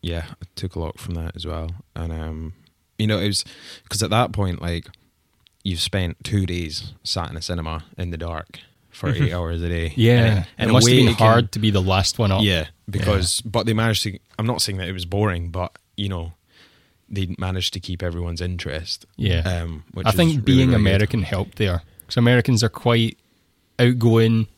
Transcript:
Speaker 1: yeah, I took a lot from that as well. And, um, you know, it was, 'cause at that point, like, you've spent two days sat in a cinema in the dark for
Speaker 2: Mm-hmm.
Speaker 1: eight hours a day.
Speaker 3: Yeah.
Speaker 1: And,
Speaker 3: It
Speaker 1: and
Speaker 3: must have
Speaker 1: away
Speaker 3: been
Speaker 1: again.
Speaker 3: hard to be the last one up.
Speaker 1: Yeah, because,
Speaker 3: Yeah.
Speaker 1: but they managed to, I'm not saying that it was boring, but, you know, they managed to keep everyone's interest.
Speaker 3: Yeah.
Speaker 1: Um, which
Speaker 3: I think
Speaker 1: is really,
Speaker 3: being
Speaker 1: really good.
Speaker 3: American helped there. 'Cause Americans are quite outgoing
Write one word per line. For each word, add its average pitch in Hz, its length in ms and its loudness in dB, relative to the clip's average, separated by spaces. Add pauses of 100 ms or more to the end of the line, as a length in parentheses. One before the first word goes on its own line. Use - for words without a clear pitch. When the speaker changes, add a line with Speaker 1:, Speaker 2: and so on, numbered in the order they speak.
Speaker 1:
yeah, 82 260 -6 (140)
I - 40 -16 (100)
took - 200 -8
a 92 40 -6
lot 82 180 -8
from 87 180 -8
that 82 200 -8
as 87 100 -12
well. 82 260 -8 (240)
And, 82 180 -8
um, 80 400 -8 (440)
you 110 100 0
know, 107 120 2
it 101 80 -2
was, 101 160 -2 (460)
'cause 101 120 -4
at 95 100 -2
that 117 200 2
point, 95 300 -4
like, 85 260 -6 (760)
you've 90 180 -2
spent 90 420 -4
two 98 220 0
days 87 480 -8 (100)
sat 85 260 -6
in 76 80 -12
a 82 40 -10
cinema 80 420 -6 (140)
in 90 140 -6
the 82 60 -8
dark 82 420 -10 (320)
for - 200 -4
Speaker 2:
Mm-hmm. - 120 0
Speaker 1:
eight 82 100 0
hours 85 280 -4
a 85 80 -4
day. 82 260 -4
Speaker 3:
Yeah. 117 300 6
Speaker 1:
And, 110 140 4
Speaker 3:
It 87 80 -4 (100)
Speaker 1:
and 110 160 0
Speaker 3:
must 113 140 6
have 123 60 6
Speaker 1:
away 127 120 8
Speaker 3:
been 110 80 4
Speaker 1:
again. 110 140 4
Speaker 3:
hard 110 260 4
to 113 60 -4
be 107 120 2
the 101 100 2
last 92 380 2
one 104 120 2
up. 98 120 2
Speaker 1:
Yeah, 87 240 2 (220)
because, 98 540 0
Speaker 3:
Yeah. 110 80 -10
Speaker 1:
but 110 140 0
they 117 80 0
managed 110 300 0
to, 98 160 -6 (180)
I'm 110 80 -2
not 117 160 -2
saying 98 180 -2
that 90 80 -6
it 90 60 -6
was 90 120 -8
boring, 90 440 0
but, 90 280 -6 (200)
you 101 120 -4
know, 85 240 -8 (760)
they 95 300 -4
managed 92 340 -4
to 95 60 -8
keep 90 240 -8
everyone's 85 380 -6
interest. 85 640 -8 (120)
Speaker 3:
Yeah. 87 240 0
Speaker 1:
Um, 85 420 -4 (100)
which 95 140 -6
Speaker 3:
I 110 40 2
think 165 200 4
Speaker 1:
is 151 60 0
really, 117 80 -2
Speaker 3:
being 131 120 6 (120)
Speaker 1:
really - 20 4
good. 123 100 4
Speaker 3:
American 101 420 2
helped - 340 -4
there. 92 240 0 (260)
'Cause - 100 -2
Americans 120 460 4
are 110 60 2
quite 117 480 0 (640)
outgoing 113 680 4 (100)